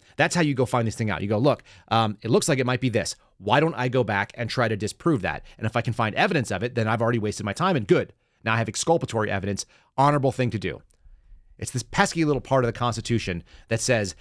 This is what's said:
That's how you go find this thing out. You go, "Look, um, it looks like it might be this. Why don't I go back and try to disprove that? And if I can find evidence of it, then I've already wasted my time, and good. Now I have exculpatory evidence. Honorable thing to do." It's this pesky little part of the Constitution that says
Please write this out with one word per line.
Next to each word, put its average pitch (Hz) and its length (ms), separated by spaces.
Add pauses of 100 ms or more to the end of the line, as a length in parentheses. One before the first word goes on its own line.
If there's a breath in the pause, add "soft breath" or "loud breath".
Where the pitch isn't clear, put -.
(160 soft breath)
That's 170 200
how 180 60
you 147 120
go 127 120
find 120 220
this 104 80
thing 107 160
out. 82 100
You 101 60
go, 104 100
"Look, 127 260 (260 loud breath)
um, 110 340
it 110 80
looks 185 180
like 135 100
it 123 60
might 123 160
be 131 80
this. 104 260 (220 soft breath)
Why 101 220
don't 160 160
I 127 140
go 123 140
back 101 320
and 117 140
try 117 180
to 107 100
disprove 107 440
that? 82 220 (140 loud breath)
And 110 100
if - 80
I 120 60
can 117 120
find 110 220
evidence 165 360
of 95 120
it, 127 100
then 113 140
I've 113 140
already 117 180
wasted 104 260
my 101 80
time, 180 220
and 107 120
good. 139 260 (300)
Now 110 100
I 113 40
have 113 120
exculpatory 113 600
evidence. 101 360 (320 soft breath)
Honorable 139 340
thing 123 200
to 107 80
do." 87 220 (800)
It's - 100
this 123 140
pesky 165 420
little 139 160
part 131 240
of - 20
the 117 100
Constitution 117 640 (240 soft breath)
that 113 120
says 107 420